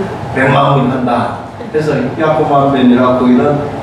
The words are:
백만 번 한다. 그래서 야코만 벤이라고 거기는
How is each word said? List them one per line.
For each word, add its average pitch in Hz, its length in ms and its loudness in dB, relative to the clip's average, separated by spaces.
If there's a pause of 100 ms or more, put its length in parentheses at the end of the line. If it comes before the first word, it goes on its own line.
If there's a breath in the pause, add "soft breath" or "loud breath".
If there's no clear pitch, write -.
(340)
백만 139 400 2
번 123 160 0
한다. - 460 -2 (340)
그래서 151 220 -2 (260)
야코만 139 540 2
벤이라고 123 480 4
거기는 139 380 2 (240)